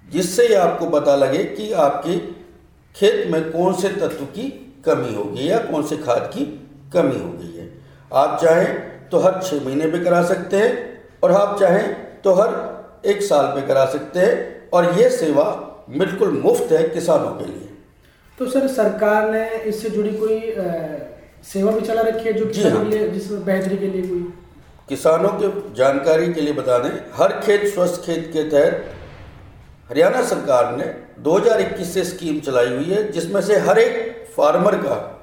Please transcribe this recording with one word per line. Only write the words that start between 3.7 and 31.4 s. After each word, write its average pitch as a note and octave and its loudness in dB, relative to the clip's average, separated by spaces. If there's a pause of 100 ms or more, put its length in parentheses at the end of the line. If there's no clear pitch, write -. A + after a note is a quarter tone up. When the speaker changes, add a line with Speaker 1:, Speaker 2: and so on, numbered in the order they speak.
Speaker 1:
से F#3+ -2
तत्व E3+ -4
की - -12 (100)
कमी A#2+ 0
हो G#2 -6
गई G#2 -8
या F3+ 0
कौन D#3 -4
से D3 -6
खाद A#2 -2
की C#3 -4 (500)
कमी C#3 0
हो F2 -8
गई E2+ -14
है। - -16 (420)
आप C#3+ 2
चाहें E3 2 (180)
तो F3 2
हर - 2
छः C#3 -4
महीने C#3+ -2
पे E3+ 0
करा F3 2
सकते F#3 -2
हैं - -2 (200)
और F3 6
आप G3+ 2
चाहें G3 4 (280)
तो F#3+ 4
हर - 0 (240)
एक - 0
साल C#3+ 2
पे C#3 -4
करा C3+ 4
सकते - -6
हैं - 0
और F3 2
ये B3 6
सेवा D3+ 0 (220)
बिल्कुल F3+ 0
मुफ्त - 0
है D#3+ 4
किसानों D#3+ 0
के - -10
लिए। - -14 (680)
Speaker 2:
तो B3+ -2
सर, C4+ 0
सरकार G#3+ 0
ने A3 -2
इससे A3 -4
जुड़ी G#3 -2
कोई, A3 -2
अ, E3 -6 (460)
सेवा G3 -2
भी A3 0
चला A3+ -2
रखी A3+ 0
है A3 -2
जो A3 0
Speaker 1:
जी - -2
Speaker 2:
किसानों - 4
Speaker 1:
हाँ। G#3 0
Speaker 2:
के G#3+ 2
लिए, G#3+ 0
जिसमें G3 -6
बेहतरी F#3+ 0
के G3 -2
लिए F#3 -4
कोई F3 -6 (560)
Speaker 1:
किसानों D#3+ 2
के G3 -4
जानकारी D3+ 2
के D#3+ -4
लिए D3 0
बता B2+ 0
दें, - -4
हर F#3 2
खेत G3+ 2
स्वस्थ F3 0
खेत E3 -4
के D#3 -2
तहत D3+ 2 (920)
हरियाणा F3+ 4
सरकार B2+ 0
ने - -4 (340)
दो D#3 2
हज़ार G#3+ 4